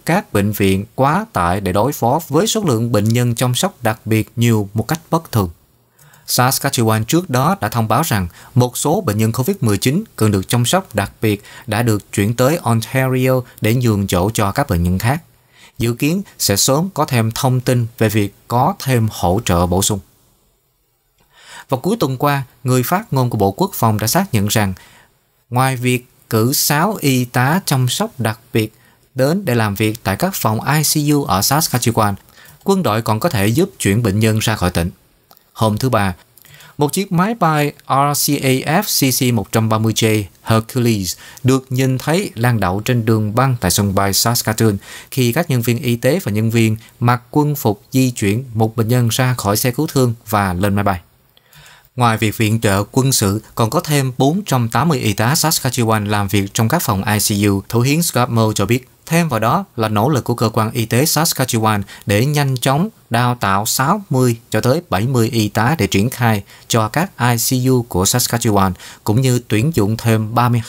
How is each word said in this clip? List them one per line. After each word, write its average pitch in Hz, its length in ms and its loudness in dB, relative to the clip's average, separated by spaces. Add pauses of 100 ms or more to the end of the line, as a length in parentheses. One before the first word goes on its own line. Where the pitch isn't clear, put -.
các - 280 -2
bệnh 104 200 0
viện 98 320 0 (100)
quá 156 380 0
tải 90 280 0
để 95 120 -2
đối 110 200 0
phó 131 360 0
với 160 180 0
số 226 200 -2
lượng 117 260 0
bệnh 104 120 2
nhân 120 300 2
chăm 127 200 0
sóc 185 280 -2
đặc 110 220 -2
biệt 107 320 -2
nhiều 113 380 2
một 110 140 -2
cách 160 120 -2 (100)
bất 165 220 -2
thường. 95 180 0 (760)
Saskatchewan 117 800 0
trước 165 260 0
đó 135 300 0
đã 104 80 -2
thông 113 200 -2
báo 117 140 2
rằng 101 260 -2 (260)
một 123 220 2
số 151 240 0
bệnh 107 180 -2
nhân 110 140 2
covid 156 280 -2
mười 104 180 2
chín 160 260 0 (120)
cần 110 140 2
được 95 180 0
chăm 120 160 0
sóc 185 300 -2
đặc 98 180 -2 (100)
biệt 107 200 0 (240)
đã 107 160 0
được 110 300 0
chuyển 107 220 0
tới 131 220 2
Ontario 127 840 0 (200)
để 113 140 2
nhường 110 320 0
chỗ 95 280 0
cho 101 180 0
các 143 160 -2
bệnh 85 140 0
nhân 90 160 0
khác. 127 240 -2 (560)
Dự 117 160 0
kiến 160 280 0 (160)
sẽ 98 180 0
sớm 170 380 2
có 147 100 -2
thêm 113 300 0
thông 127 260 0
tin 123 260 0 (120)
về 110 100 2
việc 101 260 0 (140)
có 131 340 0
thêm 120 300 0
hỗ 92 320 -2
trợ 87 220 2
bổ 90 160 0
sung. 101 160 -2 (1700)
Vào 127 120 -2
cuối 202 200 -2
tuần 131 160 0
qua, 139 260 0 (220)
người 127 180 2
phát 190 300 -4
ngôn 127 180 2
của 113 80 -2
Bộ 98 120 2
Quốc 196 240 -2
phòng 107 240 0
đã 107 80 -2
xác 190 280 0
nhận 101 120 2
rằng 101 280 0 (760)
ngoài 131 260 0
việc 123 300 -2 (240)
cử 117 220 2
sáu 156 480 0
y 131 240 0
tá 131 400 0
chăm 127 240 0
sóc 214 300 -4
đặc 110 220 -4 (120)
biệt 110 220 -2 (400)
đến 151 300 0
để 120 100 0
làm 110 200 0
việc 110 280 -2
tại 95 140 -2
các 190 180 -2
phòng 110 300 -2
I 151 180 0
C 147 280 0
U 143 140 2
ở 95 160 0
Saskatchewan, 113 760 0 (500)
quân 190 180 2
đội 113 200 0
còn 110 180 -2
có 175 80 0
thể 101 180 0
giúp 151 320 2
chuyển 104 240 0
bệnh 104 180 0
nhân 110 180 2
ra 110 180 -2
khỏi 90 140 0
tỉnh. 85 200 -2 (640)
Hôm 107 260 0
thứ 131 100 -2
Ba, 101 260 0 (640)
một 147 140 0
chiếc 196 200 -4
máy 185 220 0
bay 156 380 0 (140)
R 143 400 0
C 143 160 0
A 135 400 0
F - 0 -
C 135 320 0
C 123 200 0
một 101 180 -4
trăm 113 160 2
ba 110 100 0
mươi 110 140 2
J 107 320 0 (180)
Hercules 113 760 0 (260)
được 131 300 2
nhìn 131 260 0
thấy 170 360 -2
đang 117 260 2
đậu 95 200 0
trên 120 240 0
đường 110 300 2
băng 127 260 2
tại 90 100 0
sân 101 240 0
bay 98 180 2
Saskatoon 113 640 0 (340)
khi 120 220 0
các 165 180 -2
nhân 123 120 0
viên 117 160 0
y 120 180 -2
tế 131 280 0
và 110 80 -2
nhân 107 180 0
viên 113 260 2 (240)
mặc 120 300 2
quân 147 260 0
phục 104 260 -2 (100)
di 131 180 2
chuyển 110 340 -2 (100)
một 110 220 0
bệnh 110 120 0
nhân 120 200 2
ra 127 260 0
khỏi 104 220 0
xe 123 140 0
cứu 147 160 -2
thương 127 280 2 (140)
và 98 240 0
lên 98 220 0
máy 101 100 0
bay. 95 160 0 (960)
Ngoài 117 220 2
việc 107 180 -2
viện 113 240 0
trợ 101 320 2
quân 131 200 2
sự, 107 300 0 (120)
còn 113 160 0
có 165 100 -2
thêm 139 380 -2
bốn 160 260 2
trăm 120 240 0
tám 127 200 0
mươi 143 100 2
y 110 140 0
tá 113 220 0
Saskatchewan 117 720 0
làm 104 220 -2
việc 98 260 -2
trong 113 140 2
các 170 140 0
phòng 95 220 -2
I 107 140 0
C 101 280 0
U. 98 220 2
Thủ 117 120 0
hiến 143 220 2
Scott 120 280 -2
Moe 113 240 2
cho 101 120 0
biết, 120 220 -2 (180)
thêm 165 220 0
vào 113 120 -2
đó 143 240 0 (120)
là 110 120 -2
nỗ 107 200 0
lực 127 160 0
của 123 100 -2
cơ 117 180 0
quan 110 180 -2
y 113 160 -4
tế 117 180 0
Saskatchewan 113 800 0 (240)
để 104 200 2
nhanh 143 300 0
chóng 143 320 0 (220)
đào 123 300 0
tạo 101 260 0
sáu 175 440 0
mươi 127 260 2 (140)
cho 110 100 0
tới 139 300 0
bảy 98 160 0
mươi 120 220 2
y 107 200 0
tá 117 300 0
để 98 80 2
triển 98 240 0
khai 110 320 0 (260)
cho 110 200 2
các 170 300 -2
I 120 180 2
C 127 300 -2
U 127 160 4
của 92 220 -2
Saskatchewan, 101 680 0 (320)
cũng 110 160 0
như 123 280 2
tuyển 117 260 0
dụng 110 220 0
thêm 110 380 0
ba 120 140 2
mươi 120 200 2